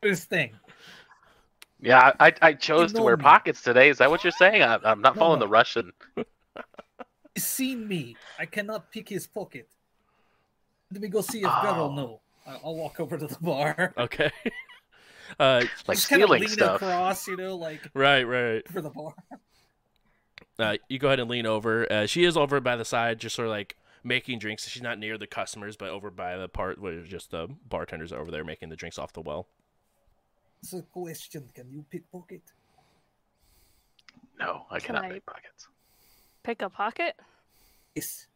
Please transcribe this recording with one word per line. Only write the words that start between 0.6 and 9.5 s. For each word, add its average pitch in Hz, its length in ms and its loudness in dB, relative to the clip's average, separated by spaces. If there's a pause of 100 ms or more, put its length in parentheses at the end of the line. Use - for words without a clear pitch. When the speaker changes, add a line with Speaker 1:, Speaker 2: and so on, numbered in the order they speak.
Speaker 2:
Yeah, 127 400 8
I, 147 80 10
I, 165 140 8
I 160 120 8
chose 156 380 2
Speaker 1:
You 208 40 -6
Speaker 2:
to 226 40 0
Speaker 1:
know 226 60 2
Speaker 2:
wear 160 120 6
Speaker 1:
me. 143 60 -4
Speaker 2:
pockets 156 380 6
today. 123 280 8
Is 143 100 2
that 127 100 8
what 170 140 0
you're 175 80 2
saying? 196 320 6
I, 117 200 2
I'm 110 180 2
not 123 140 6
Speaker 1:
No, 107 40 -8
Speaker 2:
following 160 200 6
Speaker 1:
no. 113 60 2
Speaker 2:
the 98 40 -4
Russian. 110 420 4 (1400)
Speaker 1:
He's - 100 -6
seen 254 420 -6
me. 147 280 -6 (240)
I 165 60 -6
cannot 208 460 -10
pick - 180 -14
his 190 180 -8
pocket. 160 400 -14 (1200)